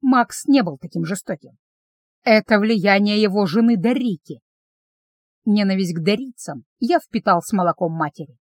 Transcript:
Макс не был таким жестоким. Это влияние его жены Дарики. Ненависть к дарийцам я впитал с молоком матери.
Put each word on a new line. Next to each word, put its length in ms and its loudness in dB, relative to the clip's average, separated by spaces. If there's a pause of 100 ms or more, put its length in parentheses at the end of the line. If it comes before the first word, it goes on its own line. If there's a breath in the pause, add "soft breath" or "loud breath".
Макс 460 0
не 160 4
был 160 -6
таким 260 -8
жестоким. 520 -10 (680)
Это 340 2
влияние 640 2
его 260 0
жены 300 2
Дарики. 640 -4 (1040)
Ненависть 500 0
к 60 -4
дарийцам 640 -6 (140)
я 200 0
впитал 440 -2
с 100 -8
молоком 400 0
матери. 500 -8